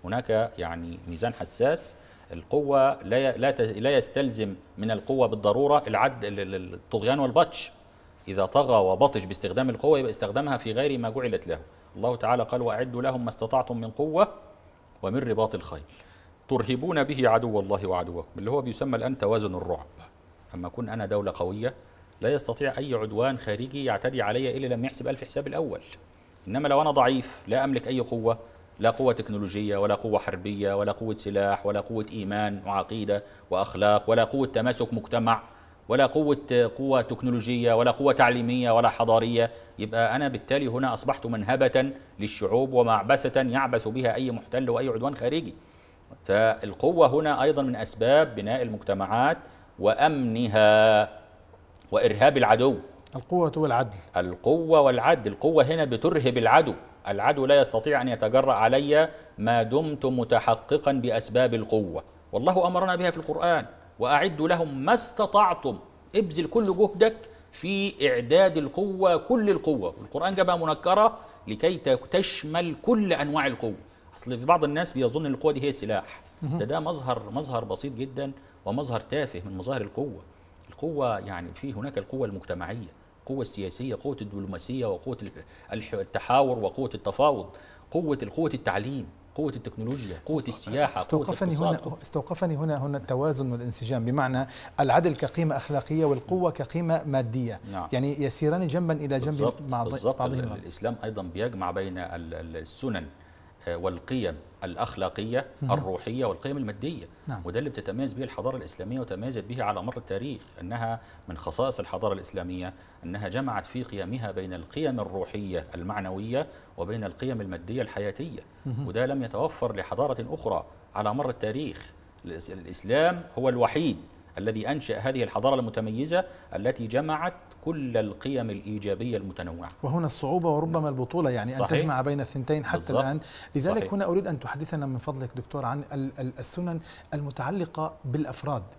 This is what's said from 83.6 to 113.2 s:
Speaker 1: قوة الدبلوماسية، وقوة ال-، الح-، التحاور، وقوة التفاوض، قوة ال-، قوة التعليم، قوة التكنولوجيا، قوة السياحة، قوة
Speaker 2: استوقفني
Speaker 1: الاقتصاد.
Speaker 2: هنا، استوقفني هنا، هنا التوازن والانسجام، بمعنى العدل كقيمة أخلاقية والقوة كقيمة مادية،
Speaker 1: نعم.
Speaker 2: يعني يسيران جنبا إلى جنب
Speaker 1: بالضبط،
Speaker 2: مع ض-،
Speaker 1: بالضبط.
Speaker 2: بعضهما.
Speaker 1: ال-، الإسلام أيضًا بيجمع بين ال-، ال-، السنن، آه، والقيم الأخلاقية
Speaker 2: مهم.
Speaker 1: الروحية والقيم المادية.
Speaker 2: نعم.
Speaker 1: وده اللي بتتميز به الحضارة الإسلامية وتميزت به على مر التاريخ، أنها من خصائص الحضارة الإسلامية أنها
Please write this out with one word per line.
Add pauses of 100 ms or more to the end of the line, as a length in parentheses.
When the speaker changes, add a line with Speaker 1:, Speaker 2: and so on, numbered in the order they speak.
Speaker 1:
قوة
الدبلوماسية،
وقوة
ال-، (420)
الح-،
التحاور،
وقوة
التفاوض، (420)
قوة
ال-،
قوة
التعليم، (280)
قوة
التكنولوجيا،
قوة
السياحة،
قوة
Speaker 2:
استوقفني
Speaker 1:
الاقتصاد.
Speaker 2:
هنا،
استوقفني
هنا،
هنا
التوازن
والانسجام،
بمعنى (320)
العدل
كقيمة
أخلاقية
والقوة
كقيمة
مادية، (120)
Speaker 1:
نعم.
Speaker 2:
يعني
يسيران
جنبا
إلى
جنب
Speaker 1:
بالضبط،
Speaker 2:
مع
ض-،
Speaker 1:
بالضبط.
Speaker 2:
بعضهما.
Speaker 1:
ال-،
الإسلام
أيضًا
بيجمع
بين
ال-،
ال-،
السنن، (600)
آه،
والقيم (280)
الأخلاقية (160)
Speaker 2:
مهم.
Speaker 1:
الروحية
والقيم
المادية. (200)
Speaker 2:
نعم.
Speaker 1:
وده
اللي
بتتميز
به
الحضارة
الإسلامية
وتميزت
به
على
مر
التاريخ، (200)
أنها (300)
من
خصائص
الحضارة
الإسلامية (300)
أنها